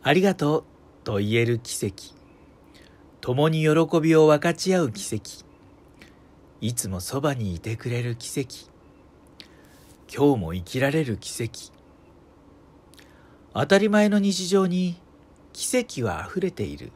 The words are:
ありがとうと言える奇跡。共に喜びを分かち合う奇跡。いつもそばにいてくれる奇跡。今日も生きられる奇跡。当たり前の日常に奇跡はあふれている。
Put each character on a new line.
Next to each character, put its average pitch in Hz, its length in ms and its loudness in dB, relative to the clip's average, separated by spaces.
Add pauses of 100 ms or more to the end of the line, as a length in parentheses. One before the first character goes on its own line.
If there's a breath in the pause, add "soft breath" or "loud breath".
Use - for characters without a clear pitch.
あ 139 100 2
り 180 80 4
が 190 140 2
と 151 240 0
う - 40 -6 (400)
と 107 140 -4
言 104 160 0
え 117 140 4
る 120 100 0
奇 - 260 -8
跡。 - 300 -10 (1040 loud breath)
共 143 300 2
に 160 120 0
喜 156 380 4
び 160 160 4
を 156 120 10
分 151 120 6
か 170 140 0
ち 185 220 0
合 180 80 2
う 131 80 -2
奇 - 240 -8
跡。 - 280 -12 (1200 loud breath)
い 113 140 -4
つ - 120 -6
も 92 120 -6
そ 131 200 -6
ば 143 140 0
に 107 220 -4
い 82 40 -10
て 110 180 -8
く - 120 -10
れ 120 140 -4
る 120 120 -6
奇 - 240 -10
跡。 - 300 -12 (1500 loud breath)
今 143 200 4
日 117 40 -2
も 82 140 -6
生 92 100 -6
き 127 160 -8
ら 135 120 0
れ 160 120 0
る 113 140 -4
奇 - 260 -10
跡。 - 280 -12 (1800 loud breath)
当 131 100 -2
た 196 140 4
り 208 100 2
前 208 200 4
の 202 100 2
日 185 280 -2
常 190 200 2
に 180 340 -2 (500)
奇 - 280 -4
跡 147 260 -6
は 95 140 -4
あ - 60 -10
ふ - 140 -8
れ 180 120 -4
て - 100 -12
い 73 160 -6
る。 - 180 -16